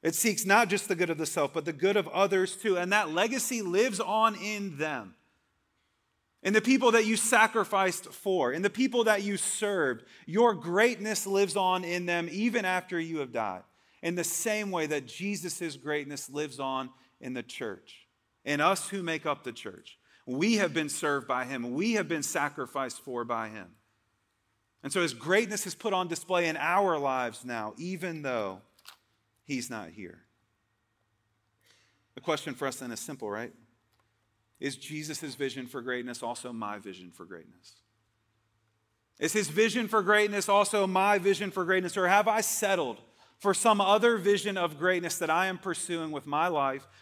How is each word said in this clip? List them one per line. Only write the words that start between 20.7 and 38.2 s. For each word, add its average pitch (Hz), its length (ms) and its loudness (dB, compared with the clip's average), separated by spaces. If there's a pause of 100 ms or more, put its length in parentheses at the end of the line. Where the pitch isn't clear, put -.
been 156 140 -2
served 139 380 -2
by 127 180 0
him. 123 280 -6
We 202 200 0
have 202 140 0
been 156 160 -2
sacrificed 143 800 -4
for 120 220 -4
by 113 240 -4
him. 95 260 -16 (1080)
And 143 100 -8
so 190 80 0
his 147 140 0
greatness 196 500 0
is 180 80 -10
put - 180 -4
on 185 160 0
display 170 400 0
in 160 80 -2
our 170 440 2
lives 127 440 -2
now, 113 340 -6
even 170 440 -8
though 107 400 -4 (840)
he's 131 240 -6
not 104 220 -10
here. 90 340 -16 (1900)
The - 40 -12
question 151 340 -2
for 135 140 -4
us 131 140 -6
then 123 100 -10
is 110 80 -10
simple, 131 320 -8
right? 113 220 -6 (1080)
Is 135 160 -6
Jesus' 151 600 -10
vision 131 320 -6
for 123 140 -10
greatness 123 400 -8
also 120 300 -8
my 104 280 -8
vision 92 320 -16
for 90 120 -20
greatness? 85 520 -20 (1400)